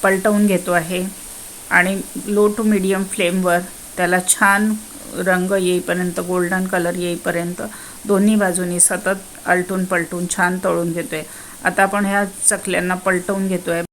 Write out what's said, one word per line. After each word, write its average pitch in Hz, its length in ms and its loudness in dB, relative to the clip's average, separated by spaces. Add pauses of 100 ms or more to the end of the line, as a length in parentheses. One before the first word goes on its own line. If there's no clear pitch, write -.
पलटवून 208 440 4
घेतो 180 240 2
आहे 175 340 0 (640)
आणि 185 320 4 (260)
low 208 200 4 (120)
to 220 80 2
medium 196 360 2
फ्लेमवर 180 560 2 (380)
त्याला 180 300 2
छान 208 460 4 (420)
रंग 180 360 2
येईपर्यंत, 180 680 0
गोल्डन 180 460 0
कलर 180 300 0
येईपर्यंत 175 640 -4 (460)
दोन्ही 202 280 4
बाजूनी 180 440 2
सतत 185 680 -2
आलटून 180 380 0
पलटून 180 400 -2 (100)
छान 180 280 2
तळून 170 280 0
घेतो 165 240 -4
आहे. 156 80 -6 (400)
आता 185 200 2
आपण 202 220 0
ह्या 202 200 2 (200)
चकल्यांना 180 500 0
पलटवून 190 520 0
घेतो 175 240 -2
आहे. 170 220 -2